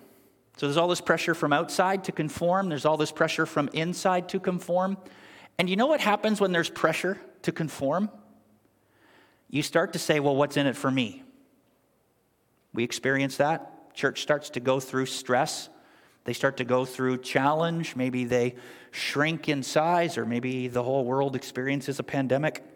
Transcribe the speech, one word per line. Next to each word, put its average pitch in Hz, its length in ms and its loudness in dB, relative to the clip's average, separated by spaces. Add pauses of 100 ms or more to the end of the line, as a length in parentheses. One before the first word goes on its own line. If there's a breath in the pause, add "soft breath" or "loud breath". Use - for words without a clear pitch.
(560 soft breath)
So 147 100 -4
there's 143 100 0
all 170 120 4
this 175 120 0
pressure 165 340 2
from 147 180 0
outside 185 520 0
to - 80 -6
conform. 175 560 0
There's 147 160 -4
all 156 120 4
this 156 140 0
pressure 160 360 0
from 147 260 0
inside 180 580 0
to 190 100 -2
conform. 185 580 -2 (600 loud breath)
And 180 120 2
you 190 60 2
know 233 100 4
what 302 140 2
happens 208 400 2
when 190 120 4
there's 170 180 2
pressure 180 500 0 (220)
to 170 100 0
conform? 160 580 -2 (1400 soft breath)
You 143 120 -2
start 180 300 2
to 165 80 -4
say, 156 180 4
"Well, 143 160 4
what's 143 220 2
in 143 100 4
it 123 100 2
for 135 140 0
me?" 127 320 -2 (1500)
We 113 100 -2
experience 135 540 -2
that. - 580 -2
Church 131 280 -2
starts 147 280 -2
to 123 100 -6
go 131 200 0
through 131 260 -2
stress. - 640 -2 (560 soft breath)
They 123 80 -4
start 135 240 0
to 127 80 -4
go 127 200 2
through 127 340 -2
challenge. 156 760 0
Maybe 127 300 -2
they 123 320 2 (340 loud breath)
shrink 156 580 -2
in 143 140 0
size, 165 560 2
or 113 60 -2
maybe 127 420 -2
the 123 160 -2
whole 131 220 0
world 135 320 0
experiences 135 640 -4
a - 20 -4
pandemic. 139 640 0 (120)